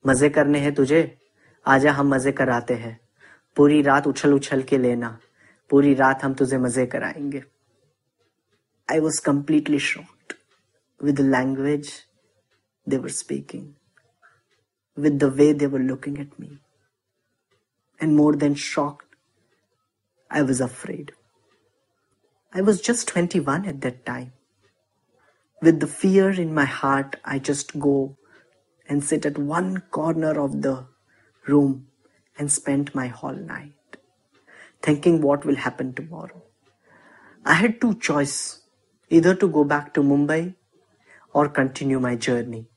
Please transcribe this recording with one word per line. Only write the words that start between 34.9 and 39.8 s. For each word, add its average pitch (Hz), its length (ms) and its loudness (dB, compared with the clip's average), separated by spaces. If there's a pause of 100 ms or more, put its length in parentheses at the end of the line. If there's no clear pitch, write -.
what 143 240 0
will 139 100 0
happen - 420 -8
tomorrow. 165 440 -16 (1040)
I 151 80 6
had 220 260 0
two 226 140 2
choice, - 640 -4 (480)
either 170 260 6
to 185 140 2
go 151 160 2
back 143 300 -2